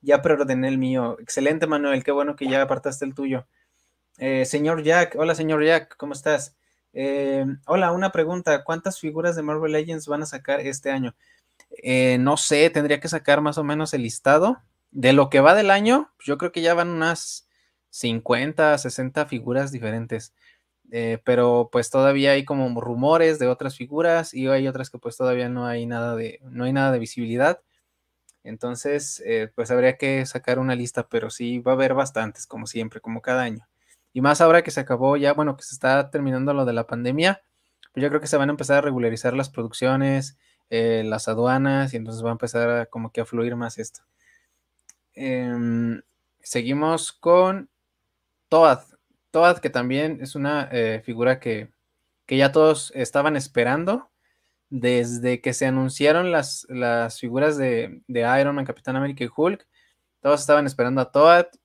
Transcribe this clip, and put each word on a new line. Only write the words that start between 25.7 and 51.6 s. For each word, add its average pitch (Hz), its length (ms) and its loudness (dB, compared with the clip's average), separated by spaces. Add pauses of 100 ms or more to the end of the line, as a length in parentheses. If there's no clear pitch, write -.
nada 117 280 -6
de, 117 300 -8
no 123 180 -10
hay 127 100 -2
nada 135 200 2
de 123 80 0
visibilidad. 120 600 -2 (840)
Entonces, 123 840 -8
eh, 110 300 -2
pues, 117 160 -4
habría 127 240 4
que 135 280 -2
sacar 127 360 -4
una 127 160 -2
lista, 120 320 -6
pero 110 220 -4
sí 123 280 -6
va 123 140 0
a - 20 4
haber 131 200 2
bastantes, 110 520 -4
como 113 220 -14
siempre, 110 320 -8
como 113 200 -10
cada 127 220 -2
año. 117 240 -8 (500)
Y 131 40 -4
más 143 200 4
ahora 170 220 8
que 165 80 -6
se - 80 -6
acabó 135 380 0
ya, 143 160 2
bueno, 147 240 0
que - 80 -20
se - 100 -14
está 135 340 2
terminando 139 460 -2
lo 139 100 0
de 120 80 -2
la 117 140 -2
pandemia, 139 560 -2 (500)
pues, - 80 -6
yo 139 100 0
creo 147 100 0
que 147 80 -10
se 160 80 0
van 139 120 2
a 147 40 0
empezar 143 240 0
a 143 40 6
regularizar 123 540 -2
las 135 160 -4
producciones, 135 880 -2 (320)
eh, 113 340 0
las 107 220 -4
aduanas, 131 680 0
y - 20 -4
entonces 113 280 -10
va 117 40 -2
a 117 40 -2
empezar 117 380 -2
a, 120 160 -2
como 113 240 -10
que - 120 -6
a - 20 -2
fluir 120 320 -4
más 117 220 -8
esto. - 240 -14 (1120)
Em, 120 880 -4 (380)
seguimos 147 720 -2
con 185 560 2 (800)
Toad. 156 320 6 (520)
Toad, 165 260 4
que 147 120 -4
también 135 500 -2
es 135 160 -12
una, 143 340 -4
eh, 113 340 -2
figura 123 360 0
que, 110 300 -6 (560)